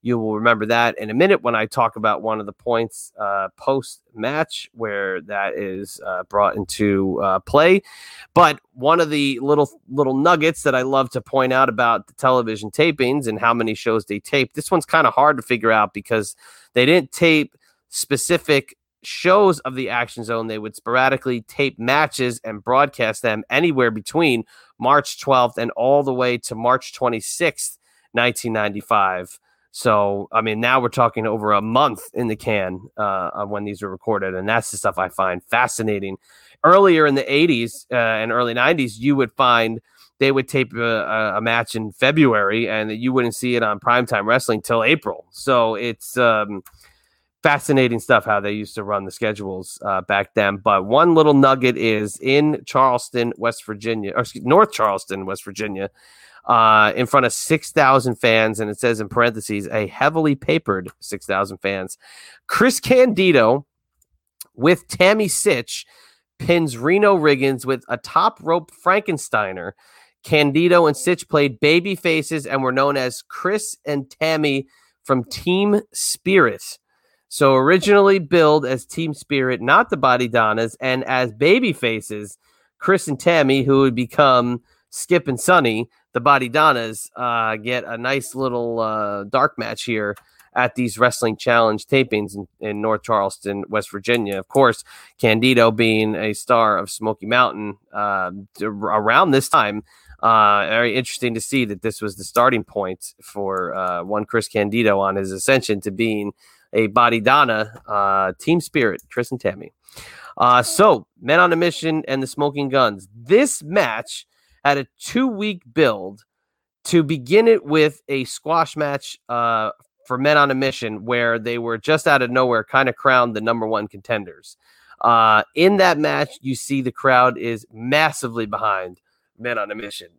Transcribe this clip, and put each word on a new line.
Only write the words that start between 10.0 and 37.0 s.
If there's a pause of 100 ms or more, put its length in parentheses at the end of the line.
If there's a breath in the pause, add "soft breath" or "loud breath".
nuggets
that
I
love
to
point
out
about
the
television
tapings
and
how
many
shows
they
taped,
this
one's
kinda
hard
to
figure
out
because (380 soft breath)
they
didn't
tape (320)
specific (260)
shows
of
the
Action
Zone.
They
would
sporadically
tape
matches
and
broadcast
them
anywhere
between (360 soft breath)
March
twelfth
and
all
the
way
to
March
twenty-sixth, (360)
nineteen
ninety-five. (320)
So,
I
mean,
now
we're
talking
over
a
month
in
the
can, (160)
uh,
of
when
these
were
recorded,
and
that's
the
stuff
I
find
fascinating. (460 soft breath)
Earlier